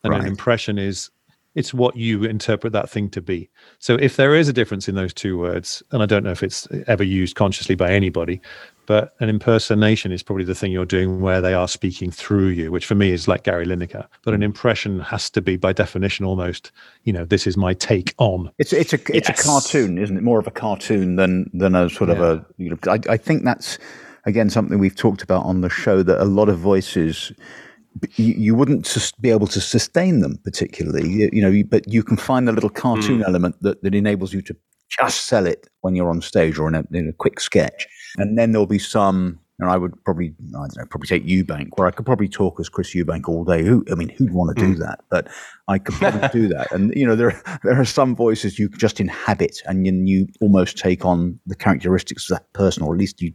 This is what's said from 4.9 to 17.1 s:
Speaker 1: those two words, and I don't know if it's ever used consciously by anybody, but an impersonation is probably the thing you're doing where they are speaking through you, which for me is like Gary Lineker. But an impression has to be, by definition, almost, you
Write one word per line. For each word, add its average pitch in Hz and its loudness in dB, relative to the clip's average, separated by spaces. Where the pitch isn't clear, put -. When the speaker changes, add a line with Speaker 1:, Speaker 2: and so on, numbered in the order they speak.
Speaker 1:
those 92 -2
two 92 -4
words, 90 -6
and 117 0
I - 2
don't 101 2
know 98 -4
if - -4
it's - -6
ever 101 2
used 92 0
consciously 95 0
by 90 0
anybody, 92 0
but 107 2
an 113 0
impersonation 107 2
is 87 -6
probably 95 -4
the 92 -4
thing 95 -4
you're 92 -2
doing 92 0
where 92 2
they 92 2
are 90 2
speaking 92 -6
through 95 0
you, 85 -2
which 87 -4
for - -2
me 101 4
is 85 -2
like 92 0
Gary 87 0
Lineker. 90 -6
But 110 -2
an 104 0
impression 104 -2
has - -8
to 104 0
be, 92 0
by 95 0
definition, 98 -2
almost, 90 -4
you 117 0